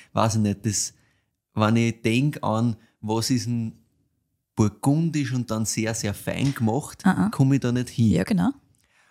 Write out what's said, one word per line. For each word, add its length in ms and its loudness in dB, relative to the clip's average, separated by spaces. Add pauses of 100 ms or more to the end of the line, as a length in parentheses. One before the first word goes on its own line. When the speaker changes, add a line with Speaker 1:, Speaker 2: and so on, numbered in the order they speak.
(120)
Speaker 1:
weiß 240 2
ich 40 2
nicht, 260 -2
das, 280 -4 (600)
wenn 220 2
ich 260 0
denk 400 0
an, 340 0 (240)
was 300 -2
ist 160 0
denn 280 -4 (840)
burgundisch 760 0
und 180 -4
dann 160 -2
sehr, 280 -2
sehr 200 -4
fein 400 -2
gemacht, 500 -2
Speaker 2:
Ah, 220 2
ah. 40 -2
Speaker 1:
komm 220 2
ich 80 2
da 100 0
nicht 200 -2
hin. 200 4
Speaker 2:
Ja, 140 2
genau. 260 0 (600)